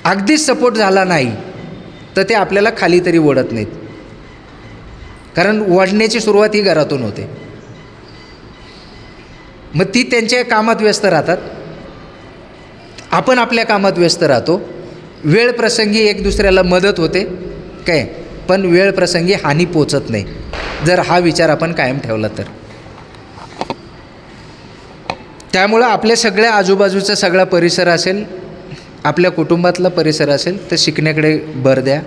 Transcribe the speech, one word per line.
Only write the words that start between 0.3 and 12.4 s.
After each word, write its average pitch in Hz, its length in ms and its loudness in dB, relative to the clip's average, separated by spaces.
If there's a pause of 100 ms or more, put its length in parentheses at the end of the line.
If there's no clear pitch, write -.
सपोर्ट 247 280 2
झाला 196 280 2
नाही 156 280 0 (840)
तर 190 60 2
ते 196 100 0
आपल्याला 202 440 2
खाली 175 280 2
तरी 170 120 2
ओढत 135 340 2
नाहीत, 110 160 -4 (1700)
कारण 214 360 2
ओढण्याची 208 480 2
सुरुवात 208 340 4
ही 208 80 2
घरातून 151 400 0
होते. 104 280 -8 (2500)
मग 180 180 2
ती 240 100 0
त्यांच्या 240 420 0
कामात 226 360 0
व्यस्त 208 240 0
राहतात, 170 320 2 (1700)